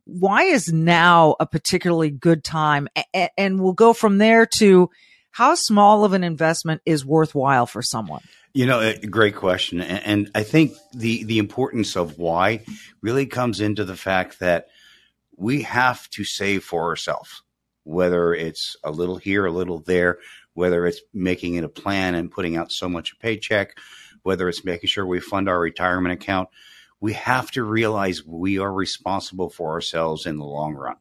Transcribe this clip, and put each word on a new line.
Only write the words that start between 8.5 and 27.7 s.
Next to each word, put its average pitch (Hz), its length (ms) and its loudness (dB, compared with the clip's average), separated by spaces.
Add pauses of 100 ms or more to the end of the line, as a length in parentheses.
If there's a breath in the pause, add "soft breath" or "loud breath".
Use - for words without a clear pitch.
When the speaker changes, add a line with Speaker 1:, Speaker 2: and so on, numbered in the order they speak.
Speaker 2:
You 127 120 2
know, 127 140 2
a 110 140 0 (120)
great 104 300 2
question. 90 440 -2
A-, 90 40 -4
and 104 500 -2
I 107 80 0
think 151 300 4 (200)
the, 117 320 -2
the 110 140 0
importance 110 580 -2
of 82 220 -4
why 90 460 0 (360 loud breath)
really 127 240 -2
comes 113 360 -4
into 104 240 -2
the 92 120 -10
fact 92 440 -4
that 87 260 0 (680 soft breath)
we 120 260 -4
have 123 480 -2
to 104 140 -10
save 98 400 -4
for 82 240 -4
ourselves, - 540 -8 (420)
whether 87 500 0
it's 80 480 -8
a 76 80 -8
little 87 260 -4
here, 98 300 -2
a 85 60 -2
little 87 260 -6
there, 87 400 0 (360 loud breath)
whether 87 320 0
it's 85 140 -4 (140)
making 90 400 -4
it 85 80 -4
a 76 60 -8
plan 95 480 -4
and 87 160 -6
putting 85 240 -6
out 85 160 -6
so 92 160 -8
much 85 240 -8
a - 40 -20
paycheck, 110 600 -4 (460 loud breath)
whether 92 260 -2
it's - 160 -8
making 87 240 -6
sure 101 180 -4
we 90 140 -2
fund 98 280 -4
our 90 120 0
retirement 90 540 -2
account. 92 340 -6 (520 soft breath)
We 107 120 -6
have 123 400 -4
to 127 100 -4
realize 107 640 -2